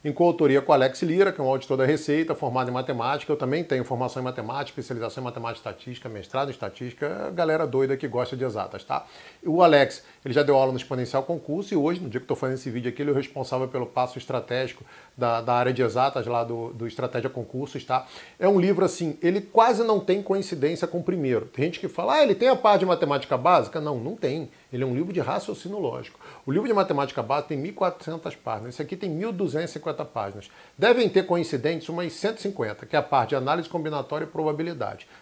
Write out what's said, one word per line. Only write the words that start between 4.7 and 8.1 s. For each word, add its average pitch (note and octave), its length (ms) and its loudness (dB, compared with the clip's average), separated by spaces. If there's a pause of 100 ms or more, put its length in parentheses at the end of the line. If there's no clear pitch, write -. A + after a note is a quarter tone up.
especialização A#2 500 -8
em - 20 -6
matemática A#2 460 -8
estatística, B2 380 -12
mestrado A#2 400 -6
em - 20 -8
estatística, B2 760 -8
a - 20 -10
galera D#3+ 340 0
doida C3+ 320 0
que C#3 120 -6
gosta B2 280 -4